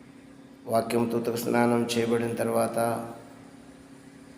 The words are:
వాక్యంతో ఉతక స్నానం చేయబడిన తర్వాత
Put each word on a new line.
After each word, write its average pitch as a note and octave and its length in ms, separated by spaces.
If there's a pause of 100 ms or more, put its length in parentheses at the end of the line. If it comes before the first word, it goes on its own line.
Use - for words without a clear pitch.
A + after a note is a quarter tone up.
(640)
వాక్యంతో A#2 540
ఉతక A#2 160
స్నానం A#2+ 500
చేయబడిన A#2 500
తర్వాత A2+ 760 (1300)